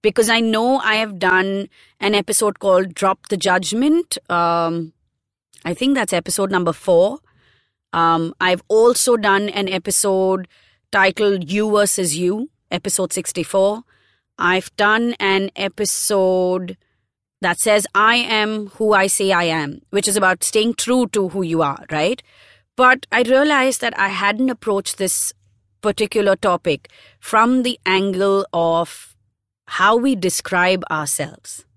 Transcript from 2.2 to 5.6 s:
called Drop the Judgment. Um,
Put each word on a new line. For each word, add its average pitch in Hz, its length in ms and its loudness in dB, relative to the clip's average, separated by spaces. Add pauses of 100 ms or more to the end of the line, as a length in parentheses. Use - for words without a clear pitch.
called 190 340 2
Drop - 360 -2
the 208 60 -2
Judgment. 233 840 0 (120)
Um, 170 640 -2 (720)